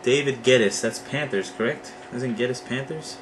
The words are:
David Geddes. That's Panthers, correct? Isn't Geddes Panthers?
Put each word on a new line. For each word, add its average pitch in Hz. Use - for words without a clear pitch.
David 131
Geddes. 117
That's 113
Panthers, 101
correct? -
Isn't 120
Geddes 123
Panthers? 135